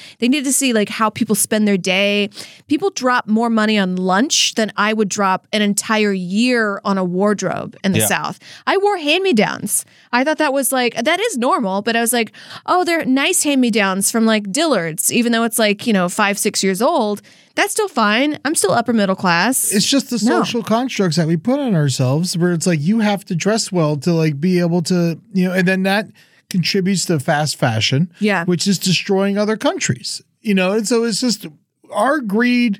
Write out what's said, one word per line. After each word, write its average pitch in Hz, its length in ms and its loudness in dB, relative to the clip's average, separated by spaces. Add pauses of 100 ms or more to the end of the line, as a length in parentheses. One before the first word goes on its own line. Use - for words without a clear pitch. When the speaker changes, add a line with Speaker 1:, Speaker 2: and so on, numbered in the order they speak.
(200)
Speaker 1:
They 240 100 2
need 277 160 2
to 269 80 0
see, 262 180 0
like, 214 160 2
how 214 220 -2
people 220 260 -2
spend 214 320 0
their 202 100 2
day. 202 520 0 (400)
People 349 220 0
drop 247 360 -2
more 220 220 2
money 214 280 2
on 185 200 0
lunch 185 580 0
than 214 220 -2
I 208 160 0
would 214 160 0
drop 190 420 -2
an 208 100 0
entire 208 520 0
year 202 720 0
on 196 120 0
a 190 60 0
wardrobe 185 800 -2
in 190 80 0
the 107 80 2
Speaker 2:
Yeah. 107 60 2
Speaker 1:
South. 156 340 -2 (260)
I 320 120 2
wore 403 200 0
hand-me-downs. 294 840 0 (300)
I 247 100 2
thought 302 140 0
that 302 160 0
was, 277 180 -2
like, 247 320 0
that 320 160 0
is 415 180 -4
normal, 226 440 0
but 226 160 0
I 233 40 2
was 233 120 -2
like, 233 180 -2 (360)
"Oh, 359 180 2
they're 330 180 0
nice 277 400 0
hand-me-downs 220 680 2
from, 226 140 2
like, 214 240 0
Dillard's," 190 600 -2
even 233 220 2
though 226 100 0
it's, 226 160 -4
like, 208 260 0
you 240 60 0
know, 185 160 2
five, 202 320 0
six - 240 -2
years 190 180 0
old. 226 400 0 (340)
That's 359 180 0
still 415 160 -2
fine. 247 560 0
I'm 302 100 0
still 349 160 0
upper 233 220 0
middle 196 220 2
class. 190 580 0
Speaker 3:
It's 202 120 2
just - 240 0
the 240 140 -4
Speaker 1:
No. 302 160 2
Speaker 3:
social 226 240 -2
constructs 214 540 0
that 165 100 0
we 165 80 2
put 247 240 0
on 247 160 0
ourselves 147 640 0
where 175 160 2
it's 165 120 -2
like, 170 140 2
you 196 220 2
have 208 240 0
to 190 100 -4
dress 202 380 -2
well 151 240 2
to, 170 160 0
like, 160 260 0
be 180 220 2
able 175 220 0
to, 170 360 -2 (140)
you 185 160 2
know, 180 40 -6
and 185 140 2
then 190 160 0
that 196 240 0 (420)
contributes 190 580 0
to 165 120 0
fast 151 380 -2
fashion, 131 520 0 (120)
Speaker 1:
Yeah. 196 240 0
Speaker 3:
which 175 220 0
is 196 120 2
destroying 196 580 0
other 208 200 0
countries, - 640 -4 (200)
you 214 120 0
know? 185 180 2
And 214 160 0
so 233 160 2
it's 233 160 -2
just, 247 260 -2 (460)
our 262 280 2
greed 240 600 0